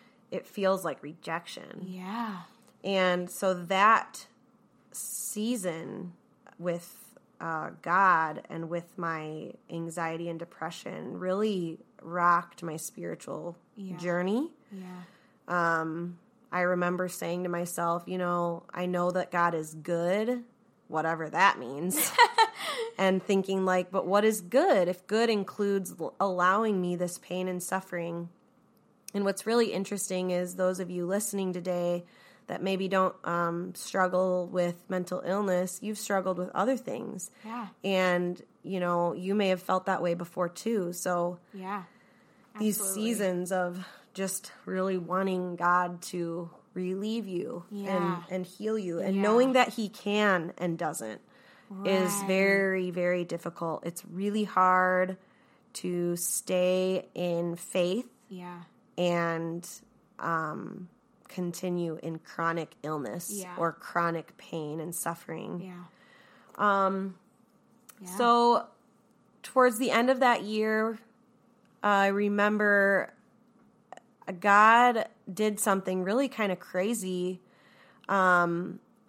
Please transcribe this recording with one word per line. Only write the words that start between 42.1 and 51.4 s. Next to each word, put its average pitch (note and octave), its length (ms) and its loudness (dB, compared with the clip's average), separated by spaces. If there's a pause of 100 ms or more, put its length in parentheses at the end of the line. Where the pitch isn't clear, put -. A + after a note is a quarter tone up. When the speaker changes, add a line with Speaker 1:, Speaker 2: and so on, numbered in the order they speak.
Speaker 1:
these G#3+ 200 2
Speaker 2:
Absolutely. G3 240 -4
Speaker 1:
seasons F#3+ 500 -2
of F3+ 340 -2 (280)
just - 380 -6 (140)
really F#3 320 -2
wanting F3+ 580 -2
God F3 460 2
to E3+ 480 -6 (240)
relieve G3 540 -4
you F3 420 -6
Speaker 2:
Yeah. G3 260 -4
Speaker 1:
and, F3 340 -2
and F#3 160 -4
heal G#3+ 320 -6
you F3 200 -4
and F#3+ 180 0
Speaker 2:
Yeah. G3 60 2
Speaker 1:
knowing A#3+ 320 6
that B3 160 6
he G#3+ 180 -4
can G3+ 720 2
and E3+ 180 -2
doesn't D3+ 440 -6 (640)